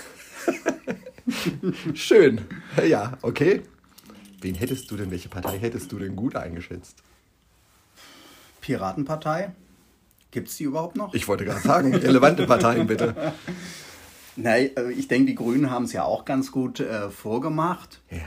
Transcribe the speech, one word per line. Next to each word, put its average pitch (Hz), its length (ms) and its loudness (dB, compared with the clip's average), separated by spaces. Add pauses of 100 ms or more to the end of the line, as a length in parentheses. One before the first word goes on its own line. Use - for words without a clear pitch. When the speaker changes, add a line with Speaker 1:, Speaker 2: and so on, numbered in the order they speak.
(460)
Speaker 1:
<laughs> - 1500 -4
Schön. 135 480 6 (460)
Ja, 123 340 0
okay. 156 400 2 (800)
Wen 92 140 -4
hättest 110 360 -6
du 104 60 -8
denn, 98 140 -6
welche 92 180 -8
Partei 92 300 -8
hättest 117 320 -6
du 101 80 -10
denn 95 160 -6
gut 110 220 -4
eingeschätzt? 85 680 -12 (1600)
Speaker 2:
Piratenpartei? 156 920 -4 (800)
Gibt's - 260 -8
die - 80 -8
überhaupt 160 320 -4
noch? 202 180 -6
Speaker 1:
Ich - 140 -2
wollte 95 160 0
gerade 104 160 -4
sagen, 151 340 4
relevante 135 520 6
Parteien 117 400 4
bitte. 113 300 0
Speaker 2:
<laughs> - 1200 -10
Nein, 120 380 2
äh, 123 160 -2
ich 135 160 -6
denke, 131 220 6
die 117 40 0
Grünen 123 360 2
haben's 123 240 -2
ja 85 100 0
auch 107 220 -2
ganz 135 260 -2
gut, 127 280 -2
äh, 107 280 -4
vorgemacht. 156 1000 -4
Speaker 1:
Ja, 85 160 -8